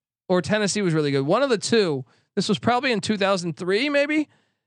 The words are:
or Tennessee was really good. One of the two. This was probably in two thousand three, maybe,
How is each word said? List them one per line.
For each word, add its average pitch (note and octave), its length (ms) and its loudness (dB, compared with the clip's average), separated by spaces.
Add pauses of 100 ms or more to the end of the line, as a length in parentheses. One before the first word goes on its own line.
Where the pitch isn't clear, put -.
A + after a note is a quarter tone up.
(300)
or F3+ 120 2
Tennessee G#3 400 -2
was F3 120 0
really D3 180 0
good. C#3 140 0
One G#3+ 180 2
of C#4 60 0
the A3 80 2
two. E3 480 0 (300)
This G3 120 -2
was G#3 120 0
probably B3 340 2
in G3 80 -2
two G#3+ 160 -2
thousand F#3 400 0
three, G3+ 320 -2
maybe, D4 400 0 (380)